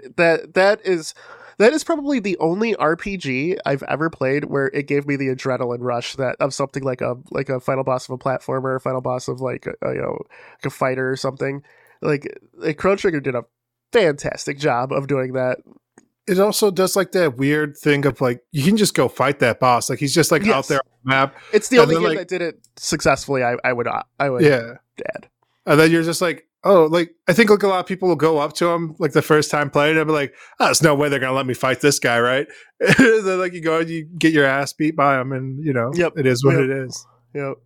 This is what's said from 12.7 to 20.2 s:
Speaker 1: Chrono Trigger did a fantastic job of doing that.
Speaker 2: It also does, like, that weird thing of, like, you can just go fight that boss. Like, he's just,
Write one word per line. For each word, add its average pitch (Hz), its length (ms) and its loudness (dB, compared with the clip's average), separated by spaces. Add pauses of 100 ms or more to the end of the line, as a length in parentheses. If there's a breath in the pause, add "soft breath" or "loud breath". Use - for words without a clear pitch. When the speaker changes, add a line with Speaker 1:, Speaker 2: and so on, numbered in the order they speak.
Speaker 1:
Chrono 202 200 0
Trigger 175 220 -2
did 135 140 -4
a 120 120 -6 (460)
fantastic 147 680 0
job 135 340 -2
of 139 140 -4
doing 131 260 -2
that. 127 240 -2 (720)
Speaker 2:
It 185 120 0
also 202 320 2
does, 185 240 0
like, 190 180 -2
that 156 240 0
weird 147 400 0
thing 143 280 2
of, 131 140 -2
like, 123 220 -2 (100)
you 143 120 -2
can 202 140 4
just 208 160 2
go 135 140 2
fight 135 320 0
that 120 200 2
boss. 123 300 2
Like, 127 100 -6
he's 135 140 -2
just, 156 180 4